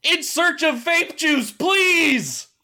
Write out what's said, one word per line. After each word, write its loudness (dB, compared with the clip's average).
In 0
search -2
of 2
vape -2
juice, 0
please! 0